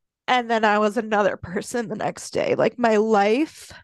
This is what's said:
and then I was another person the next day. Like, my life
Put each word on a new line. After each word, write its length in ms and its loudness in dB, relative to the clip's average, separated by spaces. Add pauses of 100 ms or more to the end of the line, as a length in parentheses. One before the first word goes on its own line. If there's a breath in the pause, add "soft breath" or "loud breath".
(260)
and 240 0
then 140 2
I 140 4
was 180 0
another 400 0
person 520 -8
the 80 -8
next 340 -6
day. 240 0
Like, 240 0
my 180 4
life 760 0 (120)